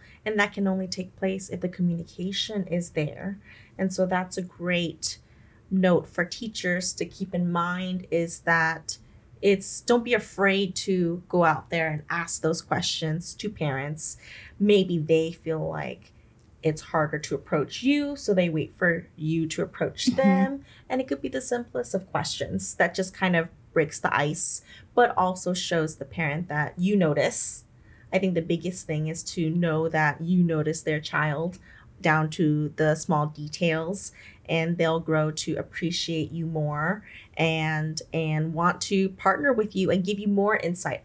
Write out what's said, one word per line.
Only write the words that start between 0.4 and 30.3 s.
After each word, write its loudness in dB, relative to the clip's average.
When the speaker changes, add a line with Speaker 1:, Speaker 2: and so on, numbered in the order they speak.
Speaker 1:
can -2
only -2
take -8
place -2
if -6
the -2
communication -4
is -4
there. -4
And -2
so 2
that's -2
a -4
great -4
note 4
for -2
teachers -4
to -4
keep -10
in 0
mind, -2
is -2
that 0
it's, 2
don't 2
be 0
afraid 0
to 0
go 4
out 2
there 0
and -4
ask -2
those 0
questions -2
to -6
parents. -4
Maybe 4
they 4
feel -4
like -8
it's 0
harder 0
to -6
approach -2
you, 2
so 2
they 4
wait -2
for 0
you 0
to -4
approach -2
Speaker 2:
Mm-hmm. 2
Speaker 1:
them. 4
And 0
it -2
could -4
be -6
the -4
simplest -4
of -6
questions -4
that 2
just -4
kind 2
of 0
breaks 0
the 0
ice, 0
but 4
also 0
shows 0
the -10
parent -4
that -2
you 2
notice 2
I 2
think 0
the 0
biggest -2
thing -2
is -6
to 0
know 2
that 2
you 4